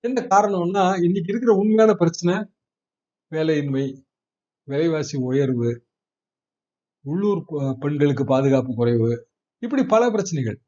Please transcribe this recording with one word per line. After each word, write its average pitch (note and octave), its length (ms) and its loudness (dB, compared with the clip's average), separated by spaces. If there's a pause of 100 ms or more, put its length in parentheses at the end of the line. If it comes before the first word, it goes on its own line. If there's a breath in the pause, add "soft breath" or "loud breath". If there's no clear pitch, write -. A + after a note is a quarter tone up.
என்ன B3 220 -2
காரணம்னா, F#3+ 800 2
இன்னைக்கு F3+ 300 0
இருக்கிற A#3 220 2
உண்மையான A3 400 4
பிரச்சனை F3 500 -2 (840)
வேலையின்மை, C#3+ 760 -2 (580)
விலைவாசி D3+ 560 -4
உயர்வு, B2+ 680 -2 (1160)
உள்ளூர் F#3 420 -2
ப-, C#3 320 -4
பெண்களுக்கு C#3+ 460 0
பாதுகாப்பு C3 500 2
குறைவு, A#2 540 0 (300)
இப்படி B3 260 -2
பல A#3 260 2
பிரச்சனைகள். D3+ 580 -4